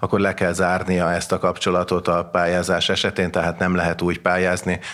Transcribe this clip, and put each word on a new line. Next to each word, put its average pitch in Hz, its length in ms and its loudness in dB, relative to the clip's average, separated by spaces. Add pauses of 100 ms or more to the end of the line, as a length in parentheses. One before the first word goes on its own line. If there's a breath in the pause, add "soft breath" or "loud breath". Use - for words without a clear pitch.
akkor 101 200 0
le 95 140 0
kell 87 180 0
zárnia 90 600 0
ezt 85 200 -4
a - 60 2
kapcsolatot 90 720 0
a 85 160 2
pályázás 87 640 0
esetén, 95 420 0
tehát 85 280 -2
nem 90 160 0
lehet 85 280 0
úgy 87 180 0
pályázni, 90 600 0 (140)